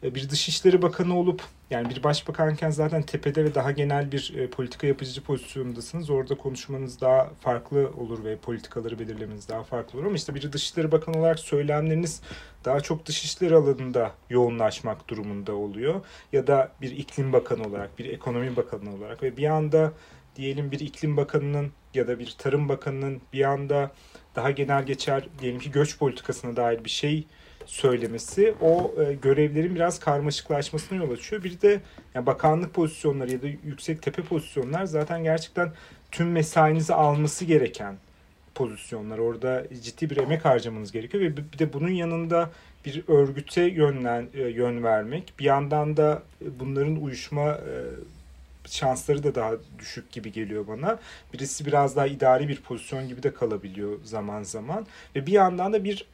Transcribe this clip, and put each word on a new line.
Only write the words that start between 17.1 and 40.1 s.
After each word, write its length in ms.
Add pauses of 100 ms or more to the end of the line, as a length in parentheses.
bakanı 340
olarak, 320
bir 60
ekonomi 520
bakanı 380
olarak 280
ve 140
bir 100
anda 460 (440)
diyelim 340
bir 100
iklim 360
bakanının 540 (240)
ya 140
da 100
bir 200
tarım 300
bakanının 520 (120)
bir 120
anda 460 (460)
daha 140
genel 340
geçer, 440 (120)
diyelim 200
ki 100
göç 280
politikasına 580
dair 280
bir 60
şey 360 (400)
söylemesi 960
o, 300 (100)
e, 120
görevlerin 600
biraz 240
karmaşıklaşmasına 1000
yol 120
açıyor. 340
Bir 160
de, 200 (340)
yani, 120
bakanlık 480
pozisyonları 580
ya 100
da 40 (180)
yüksek 380
tepe 200
pozisyonlar 600
zaten 380
gerçekten 480 (400)
tüm 220
mesainizi 600
alması 500
gereken 500 (600)
pozisyonlar. 640
Orada 460 (180)
ciddi 280